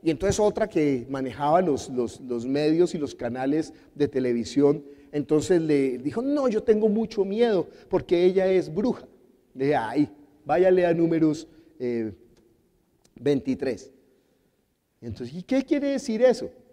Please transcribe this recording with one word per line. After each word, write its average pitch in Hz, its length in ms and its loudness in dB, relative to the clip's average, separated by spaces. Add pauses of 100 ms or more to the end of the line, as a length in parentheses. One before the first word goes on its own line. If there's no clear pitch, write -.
Y 160 80 0
entonces 190 300 0
otra 208 280 2
que 143 420 0
manejaba 139 500 0
los, 147 300 0
los, 123 300 -4
los 120 260 -6
medios 156 480 2
y 180 40 -4
los 139 160 -6
canales 131 600 -4 (200)
de 143 140 0
televisión, 131 760 0 (300)
entonces 151 480 0
le 139 380 0
dijo, 147 240 -6
"No, 277 260 0
yo 214 140 -2
tengo 214 260 2
mucho 208 380 -2
miedo 208 420 0 (220)
porque 175 340 0
ella 185 220 4
es 175 260 0
bruja". 208 340 -2 (480)
Le 131 120 -2
dije, 147 100 2
"Ay, 123 340 0 (360)
váyale 180 400 4
a 170 80 4
Números, 165 520 0 (320)
eh, 117 360 -4 (1000)
veintitrés". 131 800 -4 (1080)
Entonces, 120 340 -12
"¿y 185 60 -10
qué 269 220 0
quiere 285 280 -2
decir 233 300 -2
eso?". - 280 2 (220)